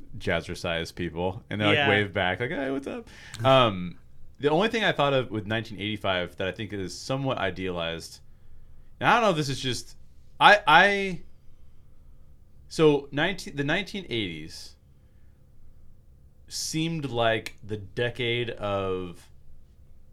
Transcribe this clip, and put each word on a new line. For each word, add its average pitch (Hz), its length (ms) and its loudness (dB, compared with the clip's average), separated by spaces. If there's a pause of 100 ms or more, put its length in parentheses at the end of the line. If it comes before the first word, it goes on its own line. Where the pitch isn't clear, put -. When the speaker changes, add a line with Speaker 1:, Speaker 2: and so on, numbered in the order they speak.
(200)
Speaker 1:
jazzercise 85 760 -2
people, 90 560 -4
and 101 100 -4
they, 107 60 2
like, 104 100 6
Speaker 2:
Yeah. 147 140 4
Speaker 1:
wave 101 240 2
back, 92 280 0
like, 127 100 -2
"Hey, 269 180 -4
what's 269 160 -4
up?" 240 220 -10 (360)
Um, 110 540 4 (420)
the 139 120 2
only 180 160 4
thing 226 160 -2
I 180 80 4
thought 143 220 2
of 127 180 0
with 104 160 -4
nineteen 104 320 -4
eighty-five 98 580 -2
that 98 100 -2
I 92 40 0
think 104 220 -8
is 92 220 -6
somewhat 135 440 -2
idealized, 87 800 -4 (800)
and 127 100 4
I 196 40 8
don't 233 100 6
know 214 80 6
if 165 60 0
this 143 120 0
is 127 100 -2
just, - 360 -4 (440)
I, 190 280 10
I, 190 540 6 (1500)
so 151 440 6
nineteen, 156 440 -2
the 143 80 -2
nineteen 185 460 -2
eighties 85 680 -6 (1700)
seemed 160 640 -4
like 113 540 2
the 107 140 -6
decade 117 760 -2
of 95 760 -4 (840)